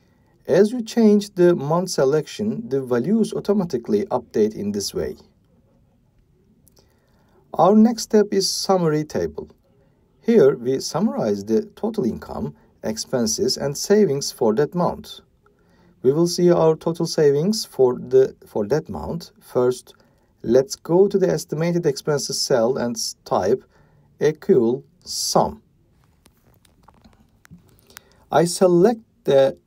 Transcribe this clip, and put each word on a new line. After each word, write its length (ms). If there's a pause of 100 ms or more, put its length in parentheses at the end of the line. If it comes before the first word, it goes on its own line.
(480)
As 240
you 100
change 540
the 200
month 360
selection, 760
the 140
values 500
automatically 760
update 500
in 160
this 240
way. 200 (2500)
Our 220
next 280
step 280
is 180
summary 540
table. 440 (760)
Here 360
we 220
summarize 680
the 200 (100)
total 280
income, 520 (280)
expenses 720
and 200
savings 540
for 240
that 180
month. 460 (840)
We 100
will 140
see 240
our 240
total 320
savings 580
for 320
the, 380 (100)
for 220
that 200
month. 440 (100)
First, 540 (480)
let's 320
go 320
to 100
the 100
estimated 600
expenses 520
cell 380
and 180
s-, 200 (100)
type 380 (580)
equal 640 (180)
sum. 600 (2750)
I 140
select 560 (220)
the, 440